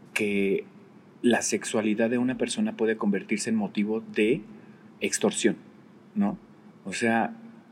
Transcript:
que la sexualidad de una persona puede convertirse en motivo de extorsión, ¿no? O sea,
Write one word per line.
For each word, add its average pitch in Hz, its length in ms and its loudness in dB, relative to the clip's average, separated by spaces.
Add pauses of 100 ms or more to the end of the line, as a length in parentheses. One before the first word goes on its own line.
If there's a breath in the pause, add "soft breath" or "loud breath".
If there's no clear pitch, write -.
(140)
que 101 520 2 (560)
la 117 200 4
sexualidad 110 680 0
de 123 80 0
una 123 200 0
persona 110 380 -2
puede 110 220 0
convertirse 101 540 0
en 113 40 2
motivo 107 460 0
de 113 400 0 (580 loud breath)
extorsión, - 580 0 (580)
¿no? 101 220 0 (460)
O 98 100 -10
sea, 113 400 2 (380)